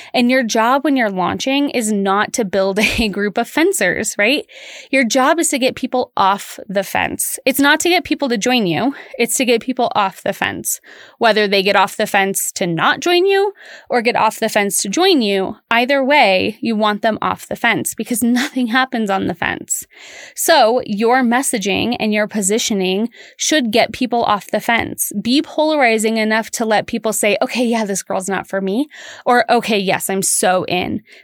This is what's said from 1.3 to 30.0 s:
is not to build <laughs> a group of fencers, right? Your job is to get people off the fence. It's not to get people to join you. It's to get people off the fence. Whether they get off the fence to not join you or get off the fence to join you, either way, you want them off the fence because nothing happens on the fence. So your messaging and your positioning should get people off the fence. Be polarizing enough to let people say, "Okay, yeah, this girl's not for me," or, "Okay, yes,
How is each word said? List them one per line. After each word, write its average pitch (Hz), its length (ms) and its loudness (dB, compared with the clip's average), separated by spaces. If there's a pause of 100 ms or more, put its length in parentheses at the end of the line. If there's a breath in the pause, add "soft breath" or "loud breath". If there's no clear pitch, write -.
is 220 220 -2
not 196 420 0
to 233 120 0
build 190 340 0
<laughs> - 200 0
a 220 100 0
group 202 280 -4
of 240 120 -2
fencers, 254 680 0
right? 226 280 2 (460 loud breath)
Your 269 120 4
job 269 360 2
is 320 100 0
to 269 100 -2
get 254 160 0
people - 420 -4
off 196 500 0
the 190 160 -2
fence. - 640 -4
It's 262 140 0
not 285 220 4
to 349 80 0
get 349 140 2
people 285 260 -2
to 240 80 -2
join 240 300 0
you. 202 260 0 (240 loud breath)
It's 233 200 -2
to 262 80 0
get 233 160 2
people 247 340 -2
off 196 280 -2
the 196 100 -2
fence. - 480 -4 (360 loud breath)
Whether 214 300 4
they 196 160 2
get 196 120 2
off 196 220 2
the 208 100 0
fence 196 460 0
to 190 140 -2
not 170 320 0
join 349 260 2
you 392 280 2 (360 loud breath)
or 240 120 0
get 226 140 0
off - 240 0
the 220 100 0
fence 202 320 0
to 202 80 -4
join 330 320 2
you, 196 340 0 (160)
either 254 320 2
way, 214 580 4
you 226 140 -2
want 208 260 0
them 220 200 0
off 185 260 -4
the - 80 -8
fence 226 400 -2
because 226 260 -4
nothing 247 460 0
happens 240 420 -2
on 190 180 -2
the 175 80 -4
fence. - 500 -4 (500 loud breath)
So 254 500 4
your 226 360 2
messaging 233 800 0
and 214 140 0
your 214 140 0
positioning 202 840 -2 (280 loud breath)
should 247 340 0
get 220 200 2
people 240 320 -2
off - 280 -2
the 214 80 0
fence. - 520 -2 (100)
Be 262 200 2
polarizing 233 760 0
enough 220 340 0
to 226 140 -4
let 220 220 0
people 220 260 -4
say, 208 280 0
"Okay, 240 240 0
yeah, 226 200 0
this 196 180 -4
girl's 190 260 -6
not 190 180 -4
for 190 140 -4
me," 208 260 -2 (380 loud breath)
or, 247 260 2
"Okay, 202 260 2
yes, 185 320 -2